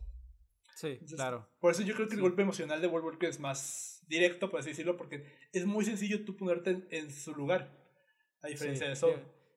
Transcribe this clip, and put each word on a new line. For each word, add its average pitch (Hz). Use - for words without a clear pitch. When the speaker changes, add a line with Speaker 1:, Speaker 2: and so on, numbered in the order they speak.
Speaker 1:
Sí, 160
Speaker 2:
Entonces, 143
Speaker 1:
claro. 127
Speaker 2:
por 175
eso 175
yo 196
creo 214
que 214
el 202
Speaker 1:
Sí. -
Speaker 2:
golpe 180
emocional 160
de 180
World 165
Walker 165
es 139
más -
directo, 175
por 165
así 151
decirlo, 160
porque 151
es 180
muy 208
sencillo 208
tú 196
ponerte 180
en, 185
en 156
su 151
lugar, 147
a 147
diferencia 143
Speaker 1:
Sí, 139
Speaker 2:
de 135
Soul. 165
Speaker 1:
digo, -